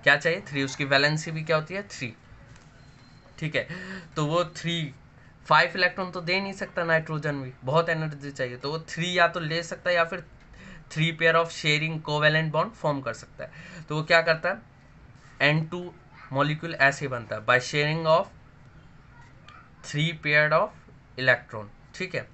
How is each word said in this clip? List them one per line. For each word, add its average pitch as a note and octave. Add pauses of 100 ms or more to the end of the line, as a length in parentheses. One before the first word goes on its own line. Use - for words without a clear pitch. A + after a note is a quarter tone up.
क्या C#3+
चाहिए? E3+
Three। C#3
उसकी C3+
valency D3
भी D#3
क्या D#3+
होती D#3
है? G3
थ्री, A#2 (1300)
ठीक D3+
है। A#2+ (480)
तो D#3
वो E3+ (140)
three, E3+ (520)
five D#3+
electron F3+
तो F3+
दे F3+
नहीं G3
सकता F#3+
nitrogen D#3
भी, B2+ (100)
बहुत D#3+
एनर्जी D3+
चाहिए। B2
तो C#3
वो D#3 (100)
three F3+
या E3+
तो E3+
ले D#3+
सकता F3+
है F3
या E3+
फिर E3 (680)
three D#3
pair E3
of E3
sharing D#3
covalent D3+
bond E3+
form C#3+
कर A#2
सकता -
है। -
तो D3+
वो D#3
क्या E3
करता D#3+
है? G3+ (800)
एन D3+
टू F3 (520)
molecule D3+
ऐसे C#3
बनता A#2
है A2
by B2
sharing D3+
of F3 (1500)
three D3+ (160)
pair D3+
of -
electron, A#2+ (280)
ठीक F#3
है। A2+